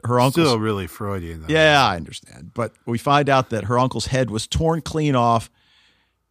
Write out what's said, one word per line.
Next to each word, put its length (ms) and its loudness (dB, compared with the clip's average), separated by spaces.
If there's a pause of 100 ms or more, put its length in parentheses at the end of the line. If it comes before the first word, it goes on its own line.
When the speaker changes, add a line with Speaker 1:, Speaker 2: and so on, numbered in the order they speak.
Speaker 1:
her 160 2
uncle's 280 4
Speaker 2:
Still 120 2
really 260 -2
Freudian, 540 -8
though. 80 -12
Speaker 1:
Yeah, 360 4
I 120 0
understand. 580 -14
But 200 -6 (100)
we 140 -4
find 320 2
out 200 2
that 140 -4
her 140 0
uncle's 280 -2
head 240 -2
was 160 -6
torn 360 -2
clean 340 -2
off, 320 0 (840)